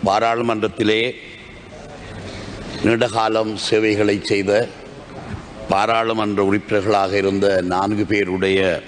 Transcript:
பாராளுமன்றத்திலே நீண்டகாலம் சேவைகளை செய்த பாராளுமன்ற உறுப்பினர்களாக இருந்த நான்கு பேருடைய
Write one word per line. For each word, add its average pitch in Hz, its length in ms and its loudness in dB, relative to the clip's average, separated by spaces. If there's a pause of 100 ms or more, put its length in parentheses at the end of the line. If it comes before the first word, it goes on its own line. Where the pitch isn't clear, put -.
பாராளுமன்றத்திலே 113 1080 2 (1700)
நீண்டகாலம் 110 760 2
சேவைகளை 104 640 2
செய்த 101 440 2 (1000)
பாராளுமன்ற 110 760 2
உறுப்பினர்களாக 98 760 2
இருந்த 98 440 2
நான்கு 98 440 0
பேருடைய 95 840 2